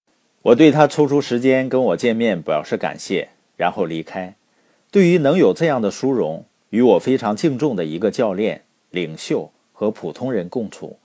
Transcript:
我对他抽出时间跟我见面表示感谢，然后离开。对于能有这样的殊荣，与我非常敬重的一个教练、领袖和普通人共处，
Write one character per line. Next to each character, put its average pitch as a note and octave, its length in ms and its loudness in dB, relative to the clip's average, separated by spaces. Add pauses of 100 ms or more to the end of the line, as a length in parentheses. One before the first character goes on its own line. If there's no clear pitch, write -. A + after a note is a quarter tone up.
(440)
我 A#2+ 120 6
对 D#3 160 8
他 D3 160 4
抽 D3+ 180 0
出 C#3+ 160 0
时 B2 180 -4
间 C3 300 2
跟 C3 140 0
我 F2+ 140 0
见 A#2 180 0
面 A2 260 -2
表 D2+ 220 -4
示 - 140 -6
感 - 200 -6
谢， - 320 -6 (280)
然 F2+ 140 0
后 F#2+ 140 -4
离 D#2+ 160 -6
开。 F#2 340 -12 (540)
对 F#3 200 4
于 F3+ 80 4
能 D3+ 200 2
有 B2 160 4
这 E3+ 120 -2
样 C3+ 160 0
的 G2 100 0
殊 C3+ 200 -4
荣， E2 340 -4 (240)
与 A2 120 0
我 G#2 180 6
非 C3 180 0
常 G#2+ 180 -4
敬 C3+ 220 -2
重 C3+ 180 -2
的 F2 80 -2
一 D#2+ 160 -6
个 G#2 100 0
教 G#2 240 0
练、 F#2+ 300 -4 (280)
领 D#2+ 260 -6
袖 G2+ 340 -6 (220)
和 G#2 180 -4
普 D#2 220 -10
通 C3 180 -8
人 G2+ 160 -4
共 A2 220 -8
处， - 360 -16